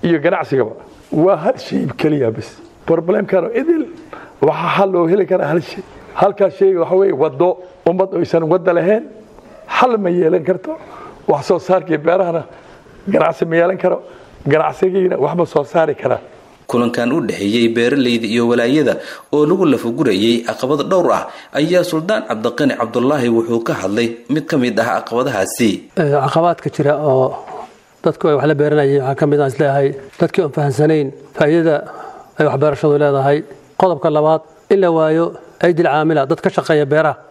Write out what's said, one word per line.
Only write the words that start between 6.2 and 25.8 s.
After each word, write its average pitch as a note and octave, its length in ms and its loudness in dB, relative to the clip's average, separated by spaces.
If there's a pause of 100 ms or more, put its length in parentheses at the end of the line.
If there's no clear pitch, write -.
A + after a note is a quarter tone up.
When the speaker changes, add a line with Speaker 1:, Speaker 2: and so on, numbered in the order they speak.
Speaker 1:
shay F#3+ 180 4
waxa E3+ 200 0
weeye F#3+ 180 2
waddo. D#3+ 360 0 (360)
Ummad F#3 280 2
oo E3+ 60 -2
aysan E3+ 240 0
waddo E3+ 300 0
lahayn, F3 300 2 (640)
hal B3 300 2
ma G3 120 0
yeelan E3+ 340 2
karto. D#4 340 -4 (500)
Wax D3 200 0
soo F3+ 120 2
saarkii E3+ 380 -2
beerahana E3 460 0 (640)
ganacsi E3 380 0
ma E3 100 -4
yeelan F3 220 2
karo. - 200 0 (500)
Ganacsigiina F3+ 680 0
wax D3 200 -2
ma E3+ 80 2
soo D3 180 0
saari D3+ 320 0
karaa. A#2+ 240 -2 (480)
Speaker 2:
Kulankan A#2+ 460 -2
u E3+ 80 0
dhexeeyay A2 540 0
beeraleyda A#2+ 520 2
iyo A#2 200 0
walaayada A#2+ 500 2 (340)
oo D3 140 2
lagu F3+ 200 2
lafagurayay A#2 840 0
caqabado C3+ 360 -2
dhowr E3+ 280 2
ah E2+ 160 -2 (260)
ayaa E3 300 2
Suldaan E3 440 -4
Cabdiqani A#2+ 500 -2
Cabdullaahi A#2+ 520 0
wuxuu A#2 340 0
ka D3+ 100 -2
hadlay G2+ 340 -2 (220)
mid D3 180 -2
ka E3 100 0
mid B2 220 0
ah A2+ 240 0
caqabadahaasi. A#2 680 0 (260)